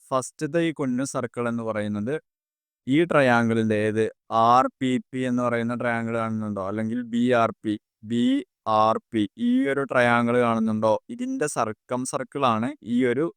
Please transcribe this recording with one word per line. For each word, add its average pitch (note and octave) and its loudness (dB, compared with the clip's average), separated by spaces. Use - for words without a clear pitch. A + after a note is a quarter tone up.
ഫസ്റ്റത്തെ C#3+ -4
ഈ E3 0
കുഞ്ഞു C3 -4
സർക്കിൾ B2 -6
എന്ന് A#2 -4
പറയുന്നത് G#2+ -4
ഈ C3+ 2
ട്രയാങ്കിളിന്റെ A#2 2
ഏത്? G#2+ 0
ആർ A#2 6
പി C3 -2
പി C3 -8
എന്ന് B2 -2
പറയുന്ന A#2+ -2
ട്രയാങ്കിൾ A#2 -4
കാണുന്നുണ്ടോ? A2 -4
അല്ലെങ്കിൽ A2 -4
ബി A#2+ 0
ആർ A#2 2
പി, G#2+ -2
ബി A#2 -2
ആർ A2 4
പി A2 0
ഈ A#3+ 0
ഒരു C#3 0
ട്രയാങ്കിൾ A#2+ 2
കാണുന്നുണ്ടോ? A2 2
ഇതിന്റെ B3+ -6
സർക്കം B2 -4
സർക്കിൾ C3+ -4
ആണ് A#2 2
ഈ A#2+ -4
ഒരു B2 2